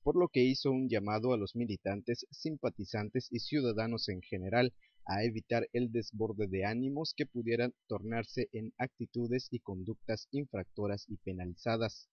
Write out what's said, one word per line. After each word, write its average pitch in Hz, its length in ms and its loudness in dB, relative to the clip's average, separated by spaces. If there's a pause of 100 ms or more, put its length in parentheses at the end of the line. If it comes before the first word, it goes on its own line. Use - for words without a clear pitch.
por 147 140 2
lo 180 140 6
que 127 160 6
hizo 135 260 4
un 131 160 2
llamado 110 460 2
a 113 40 4
los 104 200 -2
militantes, 104 720 -2
simpatizantes 117 1000 -4
y 117 80 -2
ciudadanos 117 680 0
en 92 140 -4
general 104 520 0 (340)
a 101 160 0
evitar 117 480 0
el 120 200 2
desborde 107 560 0
de 95 180 0
ánimos 135 500 0
que 143 100 -2
pudieran 117 480 0 (140)
tornarse 113 640 -2
en 110 260 -6
actitudes 120 760 -2
y 120 80 -4
conductas 104 720 -6
infractoras 104 760 -4
y 107 100 -6
penalizadas. 98 960 -4